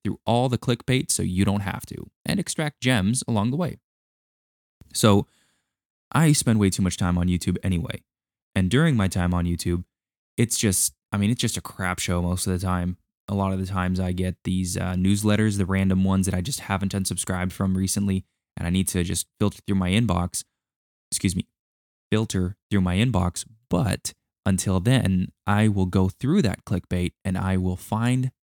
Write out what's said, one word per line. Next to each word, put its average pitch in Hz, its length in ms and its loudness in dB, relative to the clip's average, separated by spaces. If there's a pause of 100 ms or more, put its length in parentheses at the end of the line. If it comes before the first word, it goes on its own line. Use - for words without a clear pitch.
through 101 200 -4
all 120 240 2
the 123 100 -2
clickbait 127 520 -2
so - 140 -2
you 92 200 2
don't 101 180 0
have - 240 -6
to, - 220 -14 (160)
and - 140 -2
extract 160 420 -4
gems 120 460 2
along 110 240 0
the 135 60 -4
way. 170 220 -4 (1160)
So 101 320 4 (840)
I 156 180 4
spend 117 300 4
way 98 100 6
too - 120 -2
much 92 140 0
time 90 220 0
on 87 80 2
YouTube 90 380 0
anyway. 87 400 -2 (500)
And 92 160 2
during 147 240 4
my 98 140 2
time 87 260 0
on 87 100 0
YouTube, 87 380 -2 (540)
it's 120 200 0
just, - 380 0 (160)
I 104 60 -4
mean, 101 140 2
it's 120 100 -2
just - 160 -2
a 92 40 -6
crap 90 380 -6
show 87 240 -2
most 90 240 -2
of 95 60 -2
the 90 120 -2
time. 90 340 -2 (300)
A 101 60 -4
lot 98 180 0
of 95 80 -4
the 95 60 -4
times 92 340 -2
I 90 120 0
get 90 300 -2
these, 92 340 -2
uh, 92 180 -4
newsletters, 104 640 2
the 98 80 0
random 95 380 2
ones 95 240 2
that 92 80 -2
I 90 60 -2
just 87 200 -6
haven't 98 320 -2
unsubscribed 95 600 -4
from 95 260 0
recently, 95 460 0 (320)
and 90 100 -6
I 87 40 -2
need 92 180 2
to 87 160 0
just 87 220 -4 (120)
filter 104 260 0
through 101 120 0
my 92 140 0
inbox, 92 520 0 (680)
excuse - 260 -2
me, - 100 -4 (640)
filter 98 460 0 (120)
through 101 120 2
my 90 160 2
inbox. 95 500 0 (240)
But 139 420 0 (320)
until 92 360 0
then, 95 480 2 (180)
I 104 220 4
will 98 180 2
go 92 220 2
through 165 340 0
that - 220 -2
clickbait 90 480 -2 (120)
and 95 140 -2
I 95 180 0
will 92 200 0
find 123 560 -2 (260)